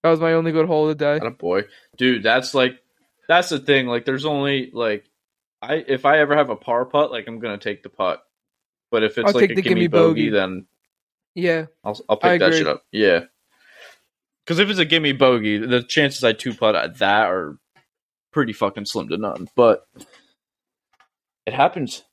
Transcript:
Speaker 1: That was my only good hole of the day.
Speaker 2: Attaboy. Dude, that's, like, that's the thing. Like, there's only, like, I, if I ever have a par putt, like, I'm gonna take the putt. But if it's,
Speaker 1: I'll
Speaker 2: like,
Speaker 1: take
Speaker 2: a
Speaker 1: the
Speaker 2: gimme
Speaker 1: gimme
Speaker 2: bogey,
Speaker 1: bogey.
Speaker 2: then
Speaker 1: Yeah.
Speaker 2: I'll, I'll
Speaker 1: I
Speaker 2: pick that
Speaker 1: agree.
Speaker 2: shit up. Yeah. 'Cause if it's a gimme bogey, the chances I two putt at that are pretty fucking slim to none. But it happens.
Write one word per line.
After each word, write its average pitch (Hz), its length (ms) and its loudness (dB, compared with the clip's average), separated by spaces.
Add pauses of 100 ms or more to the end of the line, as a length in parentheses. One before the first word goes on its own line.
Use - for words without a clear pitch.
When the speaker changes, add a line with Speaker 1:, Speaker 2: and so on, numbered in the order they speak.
Speaker 1:
That 165 80 2
was 165 80 2
my 165 140 0
only 165 180 0
good 160 160 0
hole 156 220 0
of 151 80 -4
the 147 220 -2
day. 156 60 -8
Speaker 2:
Attaboy. 90 420 -4 (300)
Dude, 123 260 0
that's, 123 300 0
like, 127 280 0 (480)
that's 175 200 4
the 151 100 -4
thing. 135 280 0
Like, 120 180 -4
there's 135 200 -4
only, 139 480 -2
like, 113 320 -4 (560)
I, 127 140 -2 (120)
if 131 180 -2
I 151 140 6
ever 147 160 2
have 143 140 2
a 110 80 -4
par 123 280 -2
putt, 147 260 0
like, 117 160 -8
I'm 113 120 -14
gonna 107 180 -8
take 101 260 -8
the 95 60 -18
putt. 92 320 -4 (680)
But 110 120 2
if 107 140 -2
it's, 120 100 0
Speaker 1:
I'll 202 60 2
Speaker 2:
like, 117 100 4
Speaker 1:
take 98 80 2
Speaker 2:
a - 40 -4
Speaker 1:
the 190 60 -2
Speaker 2:
gimme 185 140 0
Speaker 1:
gimme 175 120 0
Speaker 2:
bogey, 165 420 2
Speaker 1:
bogey. - 0 -
Speaker 2:
then 95 360 -2 (680)
Speaker 1:
Yeah. 170 300 -2 (200)
Speaker 2:
I'll, 107 140 -8 (100)
I'll - 120 2
Speaker 1:
I 180 100 4
Speaker 2:
pick 175 80 2
that 185 80 4
Speaker 1:
agree. 165 120 2
Speaker 2:
shit 110 80 -2
up. - 240 -4
Yeah. 92 300 2 (1200)
'Cause 170 140 -2
if 202 100 2
it's 190 100 -4
a 165 60 4
gimme 151 260 0
bogey, 120 460 2
the 123 260 0
chances 139 400 -2
I 117 80 4
two 113 220 -6
putt 107 240 0
at 82 220 -6
that 101 300 2
are 80 280 -6 (720)
pretty 120 220 -2
fucking 101 320 -4
slim 85 240 -8
to 82 80 -4
none. 101 400 -8
But 113 280 4 (1600)
it - 80 -8
happens. 143 600 -2